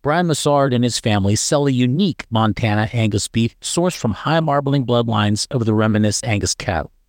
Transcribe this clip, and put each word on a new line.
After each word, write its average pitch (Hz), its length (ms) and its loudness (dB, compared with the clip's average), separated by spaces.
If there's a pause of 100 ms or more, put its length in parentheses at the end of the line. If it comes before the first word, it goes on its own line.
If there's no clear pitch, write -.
Brian 165 280 0
Massard 143 440 2
and 123 120 2
his 120 160 -2
family 104 340 2
sell 143 320 0
a 139 60 2
unique 127 580 0
Montana 110 640 0
Angus 110 340 0
beef - 320 -2
sourced - 380 -2
from - 160 -2
high 151 260 -2
marbling 143 480 0
bloodlines 110 640 0
of 117 160 -2
the 110 80 2
Reminisce 107 480 2
Angus 104 320 -2
cattle. - 380 -6 (160)